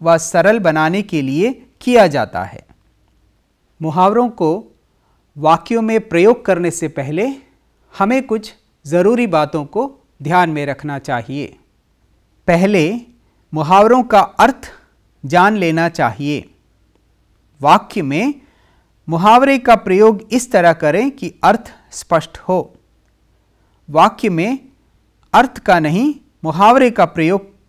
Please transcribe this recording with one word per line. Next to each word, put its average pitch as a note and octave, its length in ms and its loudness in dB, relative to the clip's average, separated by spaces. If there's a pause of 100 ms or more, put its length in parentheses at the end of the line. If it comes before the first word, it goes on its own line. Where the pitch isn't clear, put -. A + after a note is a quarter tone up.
व E3 160 2
सरल F#3 400 0
बनाने E3 440 0
के E3+ 200 -6
लिए D#3+ 440 -4 (140)
किया A#3+ 260 4
जाता A#2 380 -4
है। - 220 -20 (1160)
मुहावरों F#3 460 0
को F#3+ 380 -4 (720)
वाक्यों E3 440 0
में A3 260 -2
प्रयोग G#3 360 2
करने F3 260 -2
से D#3+ 180 -8
पहले D3 400 -6 (720)
हमें B3+ 280 -2
कुछ A3 280 -8 (320)
ज़रूरी G3 400 0
बातों D3+ 380 -2
को A#3 360 -10 (220)
ध्यान E3+ 280 0
में D3 160 -6
रखना C#3+ 320 -10
चाहिए। C3 580 -8 (920)
पहले F#3 540 0 (540)
मुहावरों G3 480 4
का A3+ 180 2
अर्थ - 520 -2 (540)
जान F3+ 300 2
लेना E3+ 320 -2
चाहिए। C#3 600 -6 (1120)
वाक्य F3+ 400 0
में E3 320 -4 (720)
मुहावरे A#3 500 4
का B3 180 4
प्रयोग G3+ 560 2
इस B3 200 -4
तरह E3+ 200 4
करें E3 380 -2
कि F#3+ 320 -12
अर्थ - 300 0 (180)
स्पष्ट - 480 -6
हो। - 380 -6 (1120)
वाक्य G#3 380 0
में F#3+ 300 -4 (760)
अर्थ B3 260 2
का F3+ 220 0
नहीं, F#3+ 340 -2 (300)
मुहावरे G#3+ 460 4
का G3+ 140 2
प्रयोग E3+ 500 -4 (140)